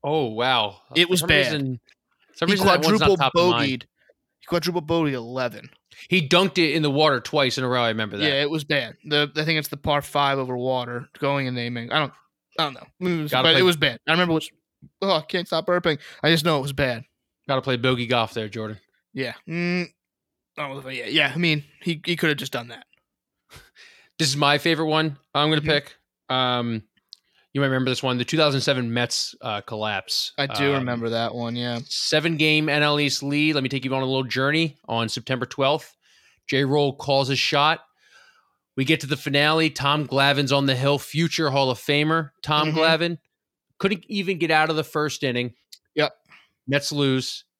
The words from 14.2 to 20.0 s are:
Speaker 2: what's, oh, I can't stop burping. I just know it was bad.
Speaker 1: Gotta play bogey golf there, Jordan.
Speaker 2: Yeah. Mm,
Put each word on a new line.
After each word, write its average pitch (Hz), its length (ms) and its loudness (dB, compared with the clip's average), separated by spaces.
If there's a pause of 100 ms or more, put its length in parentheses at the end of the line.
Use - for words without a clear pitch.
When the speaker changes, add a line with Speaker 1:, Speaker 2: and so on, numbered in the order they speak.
Speaker 2:
what's, 156 140 -2 (540)
oh, 196 140 0
I 151 60 -2
can't 180 260 -6
stop 165 180 -2
burping. 175 320 0 (240)
I 151 80 4
just 160 140 4
know 165 140 4
it 135 40 -2
was 139 100 -6
bad. 127 300 -2 (460)
Speaker 1:
Gotta 135 140 0
play 127 140 0
bogey 123 300 0
golf 117 260 0
there, 110 160 -6
Jordan. 107 300 -10 (340)
Speaker 2:
Yeah. 123 220 -6 (140)
Mm, 175 380 -2 (720)